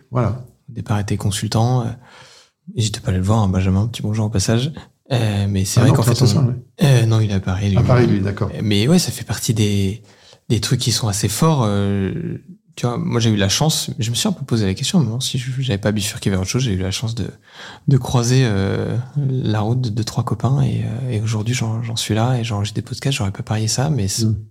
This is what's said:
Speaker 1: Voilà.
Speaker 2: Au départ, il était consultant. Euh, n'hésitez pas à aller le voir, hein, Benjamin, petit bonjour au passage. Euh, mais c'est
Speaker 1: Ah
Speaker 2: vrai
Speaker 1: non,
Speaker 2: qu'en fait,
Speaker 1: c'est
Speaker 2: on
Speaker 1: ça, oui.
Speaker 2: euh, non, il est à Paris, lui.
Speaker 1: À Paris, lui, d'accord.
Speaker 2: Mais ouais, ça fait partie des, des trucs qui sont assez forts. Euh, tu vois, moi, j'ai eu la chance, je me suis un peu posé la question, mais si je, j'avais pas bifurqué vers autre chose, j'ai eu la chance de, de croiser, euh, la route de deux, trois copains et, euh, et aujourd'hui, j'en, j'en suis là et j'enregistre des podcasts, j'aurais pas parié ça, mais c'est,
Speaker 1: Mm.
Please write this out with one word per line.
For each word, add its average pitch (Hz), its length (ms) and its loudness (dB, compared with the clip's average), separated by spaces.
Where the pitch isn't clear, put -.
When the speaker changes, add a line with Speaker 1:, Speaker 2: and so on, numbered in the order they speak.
Speaker 1:
Voilà. 123 340 -2
Speaker 2:
Au 123 40 -18
départ, 110 260 -2
il 104 40 0
était 101 140 -2
consultant. 110 680 0
Euh, 113 80 -4
n'hésitez 110 240 -2
pas - 100 -6
à - 20 0
aller 92 80 0
le 92 60 0
voir, 110 140 2
hein, 104 100 2
Benjamin, 95 380 2
petit - 160 -8
bonjour 107 240 -2
au 104 40 -2
passage. 113 420 0
Euh, 107 360 0
mais 95 160 0
c'est - 140 0
Speaker 1:
Ah - 60 6
Speaker 2:
vrai 131 60 6
Speaker 1:
non, - 60 4
Speaker 2:
qu'en 117 60 2
fait, 117 140 2
Speaker 1:
c'est 135 80 4
Speaker 2:
on - 20 6
Speaker 1:
ça, - 220 4
oui. 123 60 -2
Speaker 2:
euh, 123 240 6
non, 113 140 4
il 104 100 2
est 101 40 0
à 95 60 0
Paris, 95 300 0
lui. 95 60 4
Speaker 1:
À - 60 6
Paris, 120 260 4
lui, 104 120 2
d'accord. 98 300 -2
Speaker 2:
Mais 107 240 2
ouais, 180 100 6
ça - 140 0
fait - 120 -12
partie - 300 -2
des, 101 480 0
des 110 120 2
trucs 127 200 0
qui 123 100 0
sont 113 160 -2
assez 101 220 -2
forts. 156 360 2
Euh, 101 720 -2
tu - 100 -4
vois, 120 140 -2
moi, 120 220 0
j'ai 113 100 4
eu 107 60 2
la 101 120 2
chance, - 400 0
je 117 120 -2
me 120 40 -4
suis - 140 0
un - 40 2
peu - 120 -6
posé 113 220 0
la 95 80 0
question, 139 260 0
mais 127 60 2
si - 180 -4
je, 127 240 -4
j'avais 123 160 0
pas 104 140 0
bifurqué 104 360 -4
vers 98 120 0
autre 92 100 -4
chose, 123 140 0
j'ai 107 100 0
eu 92 40 -2
la 92 120 -2
chance 113 240 -4
de, 110 100 -4
de 135 80 6
croiser, 127 480 2
euh, 104 540 0
la 127 460 0
route 117 180 0
de 123 80 -2
deux, 107 160 -2
trois 117 200 -2
copains 123 360 0
et, 113 240 0
euh, 117 260 -6
et 107 120 -2
aujourd'hui, 113 320 -2
j'en, 117 280 -2
j'en 113 140 -6
suis - 180 -2
là 120 240 2
et 113 60 -2
j'enregistre 104 300 -4
des 110 80 -4
podcasts, - 340 -4
j'aurais 98 140 -2
pas - 120 -10
parié 110 240 -2
ça, 127 220 0
mais 127 200 0
c'est, 110 180 0
Speaker 1:
Mm. 110 100 2